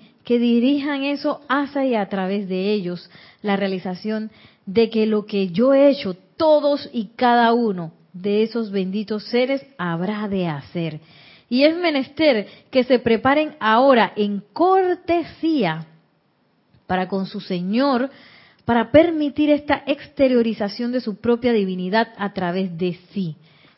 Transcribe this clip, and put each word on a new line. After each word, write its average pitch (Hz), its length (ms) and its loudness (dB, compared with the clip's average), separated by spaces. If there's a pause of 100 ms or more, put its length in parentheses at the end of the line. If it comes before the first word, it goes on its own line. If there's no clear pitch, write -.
(240)
que 240 160 0
dirijan 269 640 0
eso 285 440 -4
hacia 277 380 -2
y 247 80 0
a 202 140 -2
través 196 400 -4
de 185 240 -2
ellos, 180 360 -6 (340)
la 208 120 0
realización 196 760 -6 (340)
de 226 240 2
que 220 160 0
lo 214 180 0
que 196 260 -2
yo 233 220 2
he 277 160 6
hecho, 233 260 0 (220)
todos 294 560 2
y 220 220 -6
cada 240 380 4
uno 196 400 -2 (200)
de 202 300 0
esos 220 300 -4
benditos 202 560 -4
seres 254 360 -2 (140)
habrá 185 480 -4
de 190 220 -4
hacer. 156 500 -8 (500)
Y 247 140 0
es 320 140 4
menester 294 720 0 (240)
que 262 100 2
se 240 160 2
preparen 262 640 0
ahora 226 560 4
en 208 260 -2 (100)
cortesía 330 1300 0 (1000)
para 185 180 0
con 190 200 -4
su 202 140 -10
Señor, 233 680 -2 (540)
para 233 260 0
permitir 302 580 4
esta 294 380 0
exteriorización 240 1040 -2
de 254 80 -4
su 208 160 -6
propia 240 380 0
divinidad 190 540 0 (100)
a 202 160 -6
través 180 420 -4
de 175 220 -4 (160)
sí". 175 200 -4 (440)